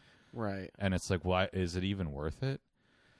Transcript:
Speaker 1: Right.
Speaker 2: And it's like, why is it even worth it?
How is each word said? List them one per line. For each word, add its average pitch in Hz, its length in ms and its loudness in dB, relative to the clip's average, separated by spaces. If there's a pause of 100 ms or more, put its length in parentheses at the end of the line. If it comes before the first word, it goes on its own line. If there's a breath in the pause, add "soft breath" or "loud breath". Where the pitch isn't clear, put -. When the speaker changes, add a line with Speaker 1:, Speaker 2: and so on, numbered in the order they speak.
(340 soft breath)
Speaker 1:
Right. 98 460 -4
Speaker 2:
And 95 160 2
it's - 160 0
like, 87 120 2
why 90 300 4
is 90 220 0
it 92 80 0
even 95 280 0
worth 73 300 -4
it? 135 200 -2 (580 soft breath)